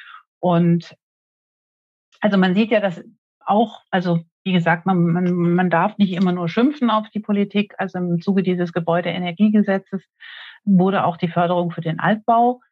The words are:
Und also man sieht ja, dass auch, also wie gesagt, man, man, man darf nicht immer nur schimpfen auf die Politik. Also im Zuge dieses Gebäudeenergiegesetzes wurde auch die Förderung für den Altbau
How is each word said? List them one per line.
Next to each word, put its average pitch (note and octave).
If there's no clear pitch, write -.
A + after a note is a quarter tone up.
Und E3+
also G3+
man F#3
sieht A3
ja, G#3
dass F#3+
auch, A3
also F3
wie F#3+
gesagt, E3+
man, F3+
man, F3
man F3
darf F3
nicht G3
immer F3+
nur F3
schimpfen B3
auf G#3+
die G#3
Politik. G3+
Also F#3
im F3
Zuge F#3+
dieses F3
Gebäudeenergiegesetzes F#3
wurde F#3+
auch E3+
die F3
Förderung F3
für E3+
den E3
Altbau A#3